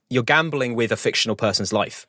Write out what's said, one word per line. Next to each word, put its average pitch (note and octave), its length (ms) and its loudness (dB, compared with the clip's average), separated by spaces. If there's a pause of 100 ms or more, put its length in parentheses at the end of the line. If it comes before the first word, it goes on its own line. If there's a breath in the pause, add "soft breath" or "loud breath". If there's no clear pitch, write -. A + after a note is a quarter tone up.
(100)
you're B2 120 2
gambling D3 520 2
with A2+ 180 0
a A2 40 2
fictional - 380 0
person's G#2 380 -2
life. - 360 -2